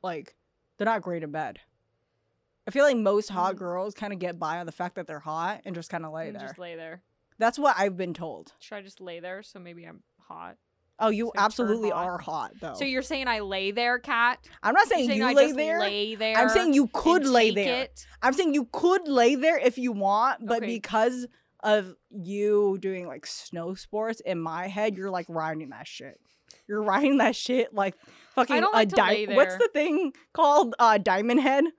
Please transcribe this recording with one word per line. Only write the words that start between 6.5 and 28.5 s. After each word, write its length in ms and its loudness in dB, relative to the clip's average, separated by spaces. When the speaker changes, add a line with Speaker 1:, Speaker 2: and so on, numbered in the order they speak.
Speaker 2:
lay 180 -14
there. 260 -16
Speaker 1:
That's 200 0
what 200 4
I've 180 0
been 160 -6
told. 480 -12
Speaker 2:
Should 160 -18
I 60 -14
just 180 -20
lay 200 -14
there 220 -12
so 160 -20
maybe 280 -18
I'm 160 -20
hot? 400 -18
Speaker 1:
Oh, 100 0
you 200 -2
Speaker 2:
So 40 -10
turn 120 0
Speaker 1:
absolutely 460 0
Speaker 2:
hot? 160 -2
Speaker 1:
are 120 -6
hot, 420 -8
though. 140 -10
Speaker 2:
So 100 -6
you're 180 -2
saying 240 -6
I 140 -2
lay 300 -4
there, 280 0
Kat? 480 0
Speaker 1:
I'm 120 2
not 60 8
Speaker 2:
You're 60 6
Speaker 1:
saying 100 0
Speaker 2:
saying 120 0
Speaker 1:
you 60 0
Speaker 2:
I 60 2
Speaker 1:
lay 140 8
Speaker 2:
just 100 -2
Speaker 1:
there. 240 0
Speaker 2:
lay 340 -2
there 220 -2
Speaker 1:
I'm 140 6
saying 240 4
you 180 4
could 300 2
Speaker 2:
and 100 0
Speaker 1:
lay 140 6
Speaker 2:
take 80 2
Speaker 1:
there. 200 -2
Speaker 2:
it? 220 -18
Speaker 1:
I'm 120 4
saying 200 2
you 160 0
could 380 2
lay 280 6
there 220 2
if 200 2
you 140 -2
want, 540 0
but 120 0
Speaker 2:
Okay. 80 -6
Speaker 1:
because 600 -2
of 360 0
you 680 0
doing, 300 -6
like, 180 -14
snow 480 -10
sports, 460 -8
in 180 -6
my 300 -8
head, 300 -4
you're, 120 -8
like, 200 -6
riding 400 -6
that 180 -18
shit. 320 -18
You're 140 -4
riding 360 2
that 160 4
shit 400 -2
like 220 -2
fucking 200 2